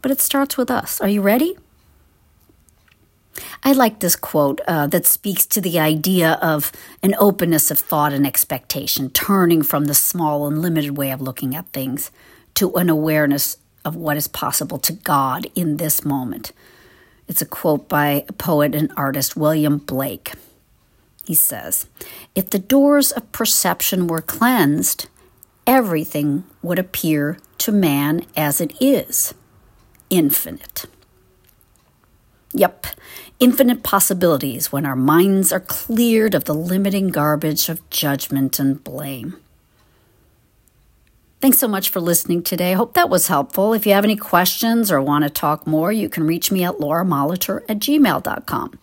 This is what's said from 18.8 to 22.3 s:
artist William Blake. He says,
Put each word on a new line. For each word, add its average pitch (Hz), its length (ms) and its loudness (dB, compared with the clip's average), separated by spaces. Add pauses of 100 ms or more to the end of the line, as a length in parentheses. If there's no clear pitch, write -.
artist 139 400 -4
William 151 400 2
Blake. 135 560 -8 (920)
He 156 120 -6
says, - 500 -4 (500)